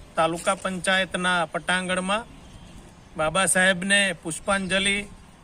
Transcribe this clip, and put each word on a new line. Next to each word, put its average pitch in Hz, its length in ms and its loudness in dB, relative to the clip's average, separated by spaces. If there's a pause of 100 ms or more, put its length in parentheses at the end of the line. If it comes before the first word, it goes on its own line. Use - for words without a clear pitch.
(140)
તાલુકા 170 420 0
પંચાયતના 180 880 0
પટાંગણમાં 185 800 -2 (880)
બાબા 160 300 2
સાહેબને 190 540 4 (220)
પુષ્પાંજલિ 196 760 0 (480)